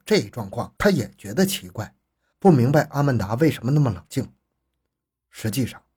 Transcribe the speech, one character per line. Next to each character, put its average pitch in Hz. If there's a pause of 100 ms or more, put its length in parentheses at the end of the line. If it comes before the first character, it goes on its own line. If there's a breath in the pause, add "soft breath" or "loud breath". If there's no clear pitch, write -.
这 -
一 110
状 98
况 -
他 -
也 143
觉 -
得 185
奇 185
怪， - (440)
不 196
明 123
白 151
阿 143
曼 139
达 101
为 151
什 -
么 123
那 151
么 139
冷 90
静。 - (1000)
实 -
际 120
上， - (160)